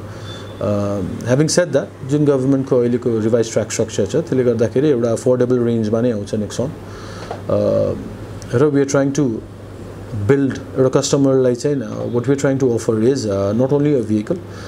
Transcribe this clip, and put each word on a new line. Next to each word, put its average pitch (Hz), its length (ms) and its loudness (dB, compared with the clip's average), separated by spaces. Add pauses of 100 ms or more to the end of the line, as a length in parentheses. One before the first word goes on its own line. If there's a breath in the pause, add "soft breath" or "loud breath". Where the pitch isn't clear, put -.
(600 loud breath)
अ, 101 400 -2 (320)
having 147 220 2
said 175 160 4
that, 135 380 -2
जुन 147 160 2
गभर्मेन्टको 135 540 2
अहिलेको 120 400 0
रिभाइज 113 320 2
ट्र्याक 110 200 -2
स्ट्रक्चर 107 340 -2
छ, 95 100 -2
त्यसले 131 280 0
गर्दाखेरि 120 460 2
एउटा 120 220 2
अफोर्डेबल 123 480 2
रेन्जमा 113 420 2
नै 123 100 2
आउँछ 101 240 -4
Nexon। 107 320 -4
अ, - 20 -8 (1800 loud breath)
र 139 180 4
we 139 60 2
are 139 120 2
trying 139 220 2
to 139 180 0 (1040)
build 139 280 2 (180)
एउटा 131 220 4
कस्टमरलाई 135 560 4
चाहिँ, 143 260 -2
अ, 113 320 -6
what 120 160 0
we 139 60 2
are 135 60 -2
trying 139 220 2
to 117 160 2
offer 113 340 2
is, 120 120 -2
अ, 98 280 0
not 127 160 2
only 143 300 2
a 104 120 -2
vehicle, 107 260 0 (300 loud breath)